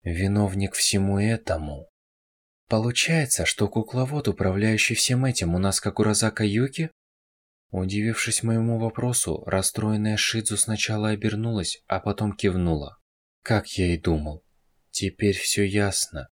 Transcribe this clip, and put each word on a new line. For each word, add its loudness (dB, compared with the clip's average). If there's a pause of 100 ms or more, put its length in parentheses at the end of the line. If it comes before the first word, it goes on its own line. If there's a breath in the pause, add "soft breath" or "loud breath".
Виновник 0
всему 2
этому. -2 (800)
Получается, 2
что 0
кукловод, -2
управляющий 2
всем 2
этим, 0
у 2
нас 0
Кокуразака 2
Юки? 0 (800)
Удивившись -2
моему 2
вопросу, -2
расстроенная 0
Шидзу 0
сначала 0
обернулась, -2
а 0
потом -2
кивнула. 0 (460)
Как 0 (120)
я 2
и -2
думал. -2 (500)
Теперь 0
всё 0
ясно. -2